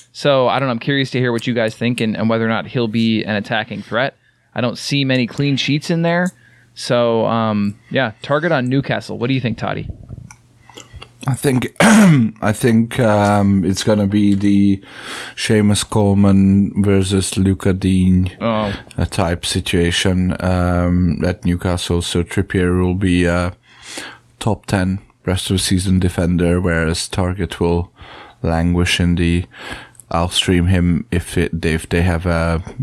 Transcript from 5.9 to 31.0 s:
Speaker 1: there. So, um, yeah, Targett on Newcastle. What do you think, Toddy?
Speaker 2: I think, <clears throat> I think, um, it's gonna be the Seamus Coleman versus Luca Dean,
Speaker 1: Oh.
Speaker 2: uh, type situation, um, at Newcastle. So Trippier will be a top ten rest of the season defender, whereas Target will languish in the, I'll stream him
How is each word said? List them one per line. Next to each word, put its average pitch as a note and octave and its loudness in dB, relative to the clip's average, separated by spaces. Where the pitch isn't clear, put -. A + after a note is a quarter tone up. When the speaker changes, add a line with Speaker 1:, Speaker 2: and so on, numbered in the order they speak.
Speaker 1:
there. E3+ 0
So, A#2 0
um, G#2 -2
yeah, C3 -2
Targett D3+ -2
on B2+ 0
Newcastle. B2 -2
What A2+ -4
do C3+ 0
you C3 0
think, A#2 -4
Toddy? G2+ -6
Speaker 2:
I C3 -2
think, B2+ -2
<clears throat> - -20
I E3+ 2
think, A#2 0
um, G2+ 4
it's F#2+ -2
gonna G#2 2
be G2+ 2
the G2+ 2
Seamus G#2 2
Coleman G2 4
versus G2 0
Luca F#2+ 2
Dean, F#2 4
Speaker 1:
Oh. G#2+ -2
Speaker 2:
uh, F2 0
type F2 -2
situation, F2+ 0
um, F2+ 0
at F2+ -2
Newcastle. F2 0
So F2 -2
Trippier F2+ 0
will F2+ 0
be F#2 2
a F2 0
top - -4
ten F#2+ -2
rest F#2 -2
of G2 2
the F#2 0
season F#2 0
defender, F2 0
whereas E2 -2
Target F#2 -4
will F2 -2
languish F2 0
in F2 2
the, F2 0
I'll E2+ 0
stream F2 0
him F2 2